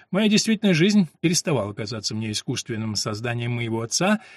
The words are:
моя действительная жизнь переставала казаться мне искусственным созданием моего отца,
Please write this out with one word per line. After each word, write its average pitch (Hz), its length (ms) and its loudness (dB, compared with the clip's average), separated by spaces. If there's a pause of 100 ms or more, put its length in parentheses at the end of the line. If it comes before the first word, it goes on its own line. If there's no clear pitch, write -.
(120)
моя 208 180 2
действительная 214 440 2
жизнь 190 360 4 (100)
переставала 143 540 0
казаться 110 420 -6
мне 110 160 -4
искусственным 110 640 -4
созданием 120 560 -4
моего 117 300 -2
отца, 190 400 0 (160)